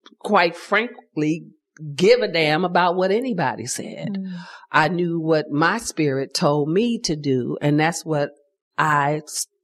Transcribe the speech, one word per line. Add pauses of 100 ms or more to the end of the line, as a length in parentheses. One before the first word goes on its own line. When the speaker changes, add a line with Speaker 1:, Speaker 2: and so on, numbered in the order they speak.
(200)
Speaker 1:
quite
frankly, (500)
give
a
damn
about
what
anybody
said.
Speaker 2:
Mm. (360)
Speaker 1:
I
knew
what
my
spirit
told
me
to
do,
and
that's
what (480)
I
s-, (180)